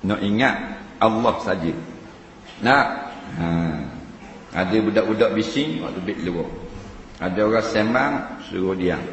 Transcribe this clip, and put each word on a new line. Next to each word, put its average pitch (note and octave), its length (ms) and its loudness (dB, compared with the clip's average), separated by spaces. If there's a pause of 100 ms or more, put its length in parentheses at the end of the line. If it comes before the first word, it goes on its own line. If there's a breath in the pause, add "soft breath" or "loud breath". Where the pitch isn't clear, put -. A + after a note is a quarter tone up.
Nak G2+ 220 0
ingat G#2+ 320 4 (420)
Allah A2+ 460 4
saja. F2 280 0 (920)
Nak? C3 220 6 (500)
Ha. E2 100 0 (1040)
Ada F#2 280 2
budak-budak G#2+ 560 4
bising, A2 480 0
waktu F#2 200 -6
bit G2 200 -4
luar. E2+ 240 -2 (760)
Ada F#2 220 0
orang A2 220 4
sembang, B2 480 2 (340)
suruh F#2 280 0
diam. F2+ 240 2 (120)